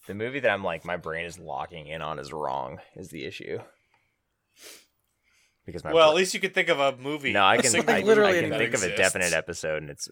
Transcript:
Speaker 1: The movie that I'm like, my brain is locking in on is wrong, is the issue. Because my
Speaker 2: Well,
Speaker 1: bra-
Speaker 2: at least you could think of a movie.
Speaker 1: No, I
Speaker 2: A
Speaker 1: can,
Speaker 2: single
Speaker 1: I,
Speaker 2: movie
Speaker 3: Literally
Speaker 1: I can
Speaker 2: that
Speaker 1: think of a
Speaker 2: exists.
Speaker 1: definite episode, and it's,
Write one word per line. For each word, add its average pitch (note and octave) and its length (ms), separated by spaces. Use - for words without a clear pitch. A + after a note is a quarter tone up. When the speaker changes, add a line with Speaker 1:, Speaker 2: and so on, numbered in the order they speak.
Speaker 1:
The G2 60
movie B2 260
that A#2+ 100
I'm G2+ 140
like, E2 200
my F2 120
brain E2 300
is E2 120
locking D2+ 480
in D#2+ 160
on D2+ 160
is C#2 140
wrong, C#2 480
is F#2 140
the D2 140
issue. G2 360
Because - 200
my D3+ 80
Speaker 2:
Well, D#3+ 140
Speaker 1:
bra- D#3 40
Speaker 2:
at D#3 60
least F#3 180
you G3+ 60
could F#3+ 140
think F3 140
of C#3+ 120
a C3+ 160
movie. C#3 360
Speaker 1:
No, G2+ 120
I G2 100
Speaker 2:
A - 80
Speaker 1:
can, - 80
Speaker 2:
single A#3 240
Speaker 1:
I, F#3 40
Speaker 2:
movie G3 100
Speaker 3:
Literally G#3 300
Speaker 1:
I - 20
can - 100
Speaker 2:
that - 80
Speaker 1:
think A#2 160
of A2 80
a F#2 40
Speaker 2:
exists. G2+ 120
Speaker 1:
definite F#2 340
episode, D#2 500
and D2 80
it's, - 220